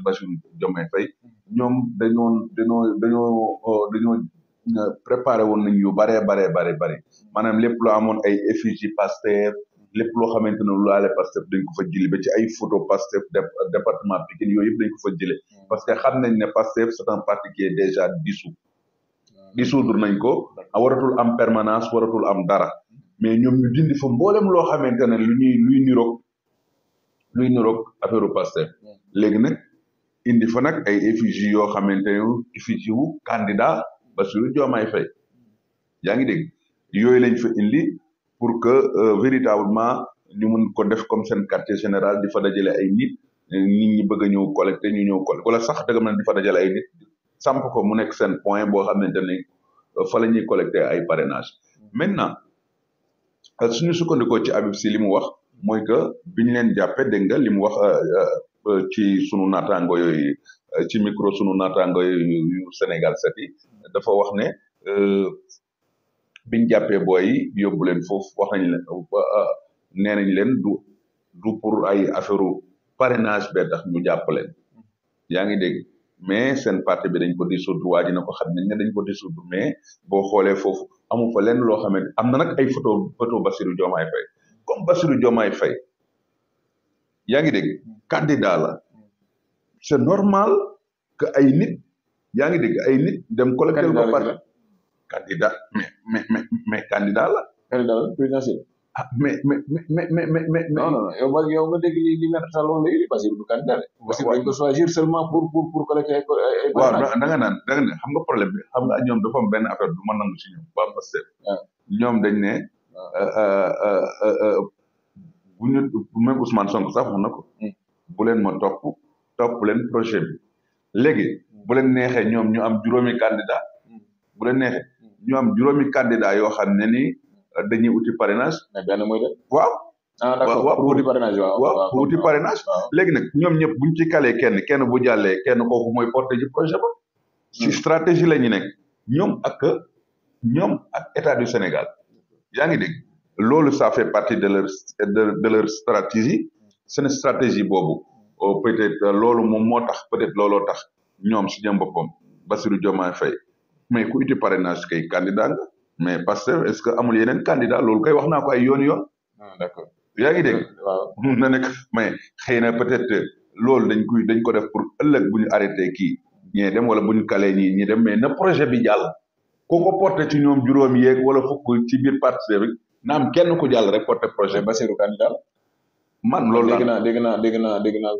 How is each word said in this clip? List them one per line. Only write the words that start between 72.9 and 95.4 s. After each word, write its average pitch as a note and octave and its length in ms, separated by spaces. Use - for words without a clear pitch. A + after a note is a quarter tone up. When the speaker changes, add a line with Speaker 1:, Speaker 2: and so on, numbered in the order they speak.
Speaker 1:
parrainage A2+ 560
bee F2 160
tax E2+ 160
ñu F2 180
jàpp E2 260
leen. - 240
Yaa F#2 160
ngi G#2 140
dégg? F2+ 280
Mais A#2+ 300
seen F#2+ 280
parti F#2 260
bi F2 100
dañ F2 180
ko F2+ 80
dissoudre, F2+ 400
waa F2 200
ji F#2 80
na F2+ 80
ko - 100
xam E2 220
nañ F2+ 140
ne G#2 80
dañ G#2 180
ko G2+ 100
dissoudre, F#2 460
mais G2+ 260
boo G2 220
xoolee G2 260
foofu F#2+ 320
amu A#2 220
fa G2+ 80
lenn A#2+ 180
loo A2+ 220
xamante, G2 360
am A#2+ 140
na C3 80
nag E3 200
ay C3+ 100
photo, G#2 480
photo A#2 240
Bassirou F#2 340
Diomaye F2+ 300
Faye. D#2+ 220
Comme G3 200
Bassirou E3+ 340
Diomaye A2+ 320
Faye, C2+ 240
yaa C3 140
ngi D#3 100
dégg? G2 160
Candidat B2 500
la. - 240
C'est D3 180
normal G3 520
que D3+ 60
ay C#3 180
nit, F#3 260
yaa C3+ 160
ngi F3 100
dégg, A#2 160
ay C3 100
nit D3+ 320
dem B2 260
collecter D#3 280
ko B2+ 100
Speaker 2:
Candidat A#2 120
la A2+ 60
Speaker 1:
parti. - 160
Speaker 2:
la. - 140
Speaker 1:
Candidat, F#2+ 440